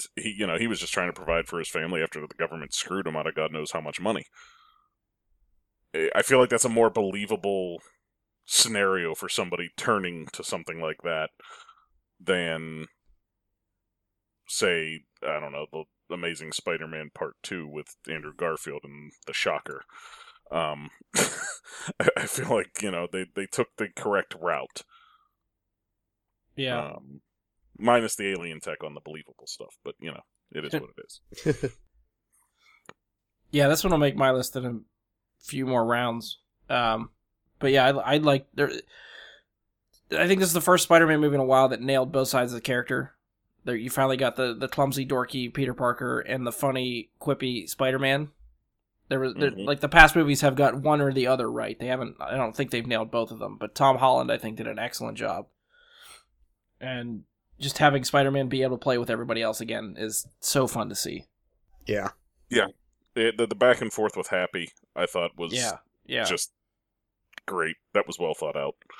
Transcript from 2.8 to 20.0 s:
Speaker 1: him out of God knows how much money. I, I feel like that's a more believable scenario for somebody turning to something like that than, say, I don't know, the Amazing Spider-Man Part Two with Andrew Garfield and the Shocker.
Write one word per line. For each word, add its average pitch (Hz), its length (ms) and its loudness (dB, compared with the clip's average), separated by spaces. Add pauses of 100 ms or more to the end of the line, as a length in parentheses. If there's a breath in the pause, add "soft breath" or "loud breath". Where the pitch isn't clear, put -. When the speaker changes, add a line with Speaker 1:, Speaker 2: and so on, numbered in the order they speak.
Speaker 1:
him 80 80 -4
out 76 100 -2
of 80 80 -4
God 78 180 -2
knows 78 200 -6
how 87 80 -4
much 76 200 -10
money. 98 260 -2 (1700 soft breath)
I, 80 220 0
I 101 60 4
feel 135 160 4
like 127 120 6
that's 117 140 2
a 127 40 2
more 113 220 6
believable 98 880 -2 (680)
scenario 95 680 2
for 92 120 -10
somebody 90 480 -4
turning 90 560 -2
to - 120 -12
something 85 360 -8
like 80 220 -4
that 80 280 -2 (920 loud breath)
than, 80 640 -2 (1600)
say, 80 560 -2 (240)
I 76 140 -4
don't 73 120 -10
know, 73 200 -8
the - 420 -12
Amazing 80 380 -8
Spider-Man 80 640 -8
Part - 280 -8
Two 87 260 -8
with 73 280 -12 (120)
Andrew 76 280 -10
Garfield 80 480 -6
and 73 260 -18 (160)
the - 60 -10
Shocker. 73 500 -4 (680 loud breath)